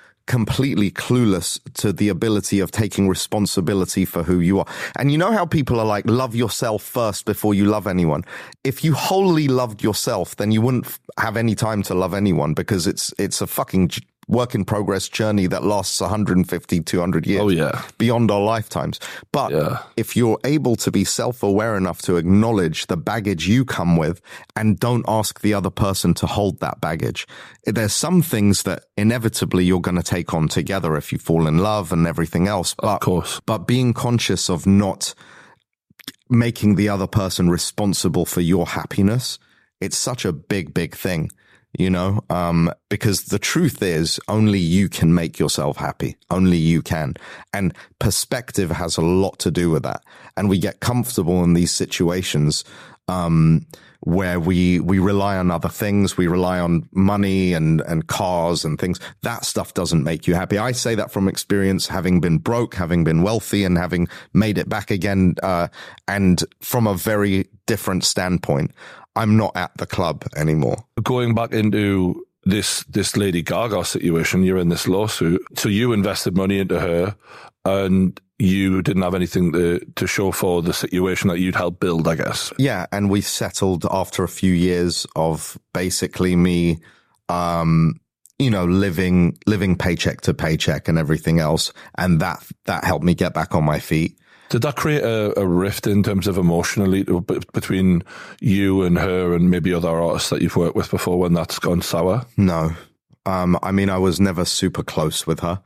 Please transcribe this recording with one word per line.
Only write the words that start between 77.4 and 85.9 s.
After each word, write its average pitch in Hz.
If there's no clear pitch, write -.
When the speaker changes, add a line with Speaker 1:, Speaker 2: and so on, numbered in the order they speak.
Speaker 2:
and 95
you 95
didn't 92
have 90
anything 90
to, 87
to 95
show 95
for 87
the 85
situation 92
that 87
you'd 92
helped 90
build, 85
I 82
guess. -
Speaker 1:
Yeah, 123
and 101
we 101
settled 95
after 92
a 82
few 92
years 87
of 80
basically 92